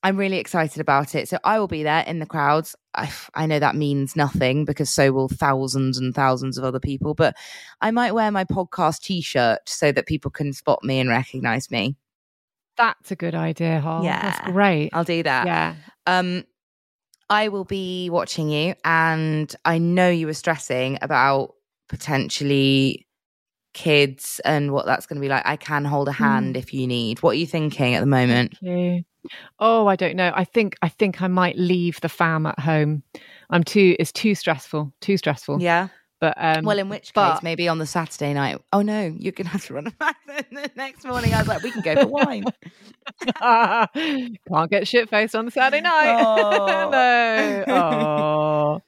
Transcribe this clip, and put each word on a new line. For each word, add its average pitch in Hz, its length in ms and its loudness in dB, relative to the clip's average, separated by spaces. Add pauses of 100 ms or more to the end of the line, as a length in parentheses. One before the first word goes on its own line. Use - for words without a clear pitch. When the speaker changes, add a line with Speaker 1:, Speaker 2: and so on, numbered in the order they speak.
Speaker 1:
I'm 196 140 2
really 190 220 -2
excited 160 420 -2
about 143 340 0
it. - 140 -4
So 185 160 -6
I 220 160 2
will 202 80 -2
be 156 160 -6
there 151 240 0
in 170 120 -6
the 156 60 -6
crowds. 151 480 0 (220)
I, 143 160 -6 (220)
I 160 120 -4
know 156 140 2
that 143 160 2
means 143 400 -2
nothing 139 480 2
because 147 260 0
so 139 220 4
will 131 160 0
thousands 131 720 0
and 127 180 -4
thousands 131 420 0
of 127 60 -6
other 131 160 -2
people, 143 340 -4
but 151 220 2 (460)
I 220 100 0
might 226 220 0
wear 220 180 2
my 190 140 0
podcast 170 560 -2
T-shirt 131 680 0
so - 240 0
that 139 140 0
people 147 260 -4
can 143 220 -4
spot - 320 -2
me 131 160 0
and 127 80 0
recognize 123 600 -2
me. 123 280 -2 (800)
Speaker 2:
That's - 340 0
a 190 60 -6
good 170 180 -4
idea, 165 460 -2
Hol. 160 220 -4
That's - 360 -4
Speaker 1:
Yeah. - 120 -6
Speaker 2:
great. 180 420 2
Speaker 1:
I'll 170 100 0
do 165 200 -2
that. 131 220 0
Speaker 2:
Yeah. 165 300 0 (320)
Speaker 1:
Um, 180 380 0 (840)
I 214 200 2
will 196 160 -6
be 185 440 -4
watching 156 400 -2
you, 151 260 -2 (100)
and 160 680 0 (120)
I 165 140 2
know 180 300 4
you 165 180 0
were 156 60 -4
stressing 139 680 -4
about 135 540 0 (340)
potentially 135 1160 0 (680)
kids 143 720 0
and 147 260 2
what 139 140 -2
that's 123 200 -2
gonna 143 160 -10
be 139 80 -4
like. 135 160 -2
I 147 120 0
can 147 280 -4
hold 139 220 0
a 143 60 -4
hand 135 420 0
Speaker 2:
Mm. 127 40 -4
Speaker 1:
if - 140 -12
you 131 140 -2
need. 117 340 -4
What 170 100 4
are 110 80 0
you 170 60 0
thinking 147 500 0
at - 40 2
the 110 80 0
moment? 123 560 2
Speaker 2:
Thank 180 140 -4
you. 175 260 0 (560)
Oh, 226 280 4
I 196 100 4
don't 175 180 -2
know. 180 180 2
I 185 120 0
think, 214 360 -2
I 175 80 2
think 190 320 -2
I 185 60 0
might 180 300 2
leave 175 440 0
the 165 80 -4
fam 160 360 0
at - 140 -4
home. 151 440 0 (460)
I'm 175 160 4
too, 190 340 6
it's 160 140 -2
too 214 200 0
stressful, 151 680 -4
too 196 160 0
stressful. 147 440 -2
Speaker 1:
Yeah. 175 280 0 (320)
Speaker 2:
But, 160 160 0
um, 160 280 0
Speaker 1:
Well, 208 140 2
in 196 100 -4
which 208 180 -12
case, - 80 -20
Speaker 2:
but 175 280 2
Speaker 1:
maybe 170 260 -2
on 160 80 0
the 160 80 -2
Saturday 151 480 -4
night. 139 240 -2 (160)
Oh 202 80 4
no, 208 360 -2
you're - 140 -6
gonna 185 180 -8
have 185 180 -6
to 131 60 -14
run 147 140 -8
a 226 80 -12
<laughs> - 40 -20
marathon 294 520 -6
the 285 240 -12
next 262 300 -12
morning. 247 280 0
I 220 60 2
was - 80 0
like, 220 160 -4
"We 240 80 -6
can 226 100 -8
go 160 140 0
for 269 120 4
wine." 262 360 -2 (960)
Speaker 2:
<laughs> - 20 -
Can't 233 1300 2
get 202 180 0
shit-faced 226 480 2
on 226 100 -2
the 240 60 -8
Saturday 277 300 2
night. 311 380 4
<laughs> 226 100 6
Speaker 1:
Oh. - 600 2
Speaker 2:
No. 233 720 2 (100)
Oh. 151 1120 2